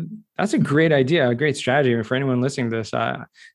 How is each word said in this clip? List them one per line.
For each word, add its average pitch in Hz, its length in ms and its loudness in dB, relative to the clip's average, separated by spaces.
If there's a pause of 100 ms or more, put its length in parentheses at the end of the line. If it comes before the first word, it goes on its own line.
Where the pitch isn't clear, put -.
(400)
that's 208 140 0
a 320 60 2
great 156 320 2
idea, 139 380 2
a 120 60 0
great 139 200 0
strategy. 127 460 2
For 117 140 -2
anyone 131 260 0
listening 127 300 -2
to 113 60 -4
this, 110 180 -8
uh, 117 240 -2
I - 60 -14 (300)